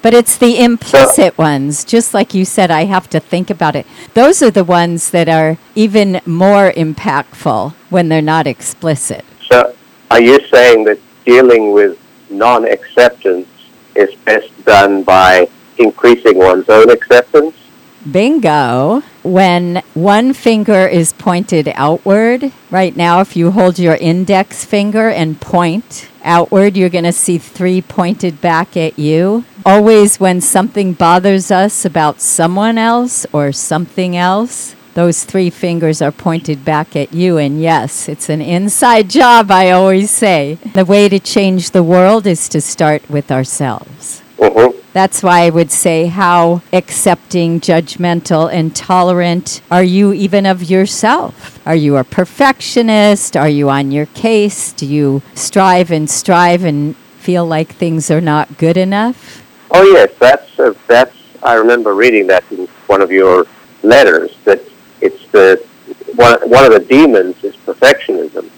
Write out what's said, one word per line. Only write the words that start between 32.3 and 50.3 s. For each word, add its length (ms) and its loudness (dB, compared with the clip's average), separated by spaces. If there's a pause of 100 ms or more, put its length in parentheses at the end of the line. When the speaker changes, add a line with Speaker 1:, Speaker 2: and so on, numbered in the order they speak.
Speaker 1:
else 520 -4
or 220 -2
something 640 -6
else, 580 -4 (240)
those 240 0
three 260 -4
fingers 540 -4
are 80 -2
pointed 540 -6
back 320 -4
at 160 -6
you. 260 -2
And 240 -4
yes, 460 -4
it's 200 -12
an 120 -4
inside 680 0
job, 400 4
I 220 4
always 400 2
say. 440 -2 (200)
The 100 2
way 240 4
to 120 0
change 500 -2
the 140 0
world 420 2
is 220 -4
to 120 -4
start 480 -4
with 220 -6
ourselves. 920 -8 (160)
Speaker 2:
Mm-hmm. 380 2 (160)
Speaker 1:
That's 300 -2
why 200 2
I 80 2
would 200 -2
say, 360 -2
how 560 0 (100)
accepting, 880 -2
judgmental, 920 -2
and 220 -4
tolerant 840 -2 (100)
are 140 2
you 280 0
even 340 -2